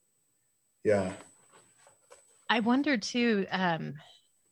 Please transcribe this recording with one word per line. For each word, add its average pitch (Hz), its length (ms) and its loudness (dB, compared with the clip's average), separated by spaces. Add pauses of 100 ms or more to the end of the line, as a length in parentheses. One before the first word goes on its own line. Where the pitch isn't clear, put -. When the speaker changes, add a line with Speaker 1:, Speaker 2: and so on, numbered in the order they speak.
(840)
Speaker 1:
yeah. 98 300 0 (1400)
Speaker 2:
I 220 100 4
wonder 262 380 2
too, 226 520 0
um, 160 460 -2 (560)